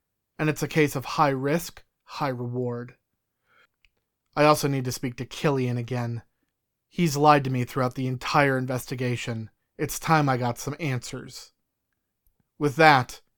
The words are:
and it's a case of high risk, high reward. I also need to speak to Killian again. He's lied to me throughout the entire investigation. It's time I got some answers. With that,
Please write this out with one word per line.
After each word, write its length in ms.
and 100
it's 140
a 60
case 280
of 80
high 240
risk, 560
high 260
reward. 640
I 100
also 220
need 200
to 60
speak 240
to 100
Killian 500
again. 460
He's 300
lied 260
to 60
me 140
throughout 320
the 100
entire 500
investigation. 920
It's 220
time 280
I 120
got 200
some 220
answers. 720
With 180
that, 440